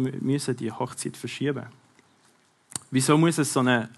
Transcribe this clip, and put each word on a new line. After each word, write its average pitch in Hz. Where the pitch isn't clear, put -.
mü-, -
müssen 135
die 113
Hochzeit -
verschieben? 135
Wieso 131
muss 165
es 143
so 143
ein 123